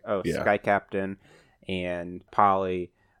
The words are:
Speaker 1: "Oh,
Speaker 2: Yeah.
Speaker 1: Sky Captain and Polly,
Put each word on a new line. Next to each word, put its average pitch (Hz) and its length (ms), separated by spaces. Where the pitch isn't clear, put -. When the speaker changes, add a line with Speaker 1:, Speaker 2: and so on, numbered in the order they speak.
Speaker 1:
"Oh, 101 200
Speaker 2:
Yeah. 80 160
Speaker 1:
Sky 104 160
Captain 98 600
and 90 540
Polly, 95 600